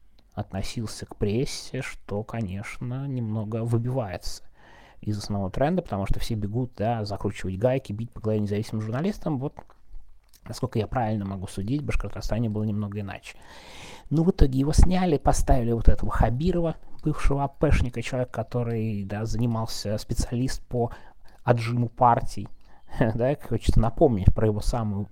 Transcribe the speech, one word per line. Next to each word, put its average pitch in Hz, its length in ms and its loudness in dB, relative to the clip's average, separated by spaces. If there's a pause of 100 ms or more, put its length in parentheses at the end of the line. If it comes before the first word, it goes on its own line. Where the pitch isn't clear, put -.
(400)
относился - 680 -6
к - 100 -18
прессе, 120 680 -4
что, - 420 -8
конечно, 117 840 -8
немного 110 560 -4
выбивается 117 800 -2 (580)
из 107 160 -4
основного 98 340 -4
тренда, 170 300 0
потому - 240 -4
что - 140 2
все - 160 -2
бегут, 107 420 -4
да, 110 280 -2
закручивать 98 520 -4
гайки, 127 360 0
бить 117 180 -8
по - 80 -14
голове 107 220 0
независимым 104 400 -2
журналистам. 139 580 -4
Вот, 143 140 -6 (920)
насколько - 340 -4
я 101 80 -2
правильно 107 380 -2
могу 98 220 -8
судить, 117 340 -4
в 135 40 -8
Башкортостане 107 640 0
было 104 140 -2
немного 104 360 -4
иначе. - 380 -12 (720)
Ну, 160 140 2
в 180 80 4
итоге 131 280 6
его 147 140 2
сняли, 180 440 8
поставили 127 540 4
вот 117 160 6
этого - 240 8
Хабирова, 160 640 2 (280)
бывшего 139 400 2
апэшника, 135 580 2
человек, 127 300 -4
который, 110 720 -2
да, 104 200 -6
занимался, 110 720 0
специалист - 680 -2
по 120 240 -2 (520)
отжиму 120 460 2
партий. 117 640 2
<laughs> - 600 -4
Да, 123 220 0
хочется - 440 2
напомнить 110 540 6
про 110 140 4
его 104 140 0
самую 104 500 -2